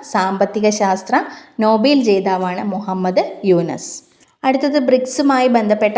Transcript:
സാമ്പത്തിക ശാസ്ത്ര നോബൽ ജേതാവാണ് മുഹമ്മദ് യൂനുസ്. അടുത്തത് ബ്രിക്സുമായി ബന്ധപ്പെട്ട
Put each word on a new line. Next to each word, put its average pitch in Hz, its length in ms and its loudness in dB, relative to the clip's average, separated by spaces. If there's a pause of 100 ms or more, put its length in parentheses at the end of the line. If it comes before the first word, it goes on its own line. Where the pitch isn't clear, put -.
(140)
സാമ്പത്തിക 196 560 0 (100)
ശാസ്ത്ര 202 360 -2 (500)
നോബൽ 220 340 4 (100)
ജേതാവാണ് 190 540 0 (100)
മുഹമ്മദ് 185 520 -2 (260)
യൂനുസ്. 170 400 -2 (520)
അടുത്തത് 277 360 2
ബ്രിക്സുമായി 254 680 2
ബന്ധപ്പെട്ട 214 500 2